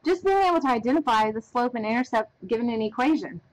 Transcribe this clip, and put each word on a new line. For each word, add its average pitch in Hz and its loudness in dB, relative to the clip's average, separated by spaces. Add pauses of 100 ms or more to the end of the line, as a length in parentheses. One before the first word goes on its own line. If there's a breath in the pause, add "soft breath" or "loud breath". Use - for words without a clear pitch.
just 359 0
being 392 4
able 359 2
to 277 0
identify 233 2
the 220 -8
slope 247 -4
and 220 -4
intercept 226 -2 (160)
given 240 -2
an 226 -2
equation. 220 -2 (140)